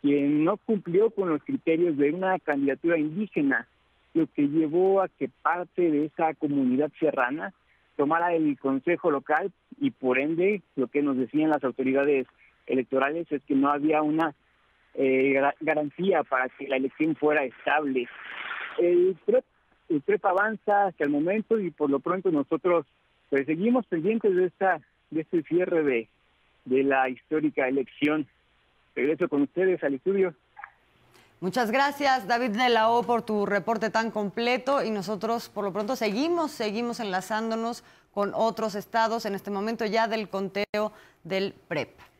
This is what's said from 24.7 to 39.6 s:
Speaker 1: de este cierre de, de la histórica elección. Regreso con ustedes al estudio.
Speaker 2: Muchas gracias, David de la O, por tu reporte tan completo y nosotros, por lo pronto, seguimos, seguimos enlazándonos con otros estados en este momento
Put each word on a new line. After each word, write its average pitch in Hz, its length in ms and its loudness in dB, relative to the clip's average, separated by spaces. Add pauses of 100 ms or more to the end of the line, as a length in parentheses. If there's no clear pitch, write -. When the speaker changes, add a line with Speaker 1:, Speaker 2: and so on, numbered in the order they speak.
Speaker 1:
de 156 100 -2
este 165 220 -2
cierre 175 400 0
de, 120 240 0 (580)
de 131 180 2
la 135 260 2
histórica 147 580 -2
elección. 143 580 -2 (680)
Regreso 147 340 0
con 143 140 0
ustedes 180 400 0
al 143 100 0
estudio. 185 400 0 (1080)
Speaker 2:
Muchas 208 300 -2
gracias, 277 560 0
David 240 220 0
de 240 180 0
la 226 220 4
O, 233 140 4
por 226 180 0
tu 208 240 -2
reporte 202 440 -2
tan 220 220 -2
completo 233 720 -2
y 220 80 -2
nosotros, 214 560 -4
por 214 160 -8
lo 196 80 -2
pronto, 214 240 -4
seguimos, 302 560 -2
seguimos 233 480 -4
enlazándonos 226 840 -4 (280)
con 202 200 -2
otros 220 420 -2
estados 226 500 -2
en 202 100 -4
este 190 140 -8
momento 214 360 -4